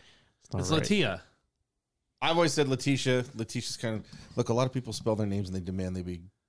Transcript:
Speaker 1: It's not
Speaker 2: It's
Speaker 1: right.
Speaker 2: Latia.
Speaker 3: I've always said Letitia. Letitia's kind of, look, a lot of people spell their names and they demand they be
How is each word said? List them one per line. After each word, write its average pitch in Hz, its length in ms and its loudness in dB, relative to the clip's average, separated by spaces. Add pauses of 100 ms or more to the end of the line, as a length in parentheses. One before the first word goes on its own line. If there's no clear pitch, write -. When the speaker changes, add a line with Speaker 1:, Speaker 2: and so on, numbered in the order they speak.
(440)
Speaker 1:
It's - 100 -12
not - 80 -2
Speaker 2:
It's - 100 -2
Speaker 1:
right. 160 100 4
Speaker 2:
Latia. 156 400 2 (1000)
Speaker 3:
I've 131 140 2
always 170 180 6
said 147 140 4
Letitia. 131 560 2 (120)
Letitia's 113 420 -6
kind 110 180 -4
of, 101 100 -8 (300)
look, 120 140 0
a 113 40 2
lot 123 140 4
of 127 60 -6
people 120 200 -4
spell 110 220 0
their 107 120 0
names 98 220 -2
and 92 60 -6
they 92 60 -4
demand 92 340 -4
they 92 80 -4
be 87 180 -8 (280)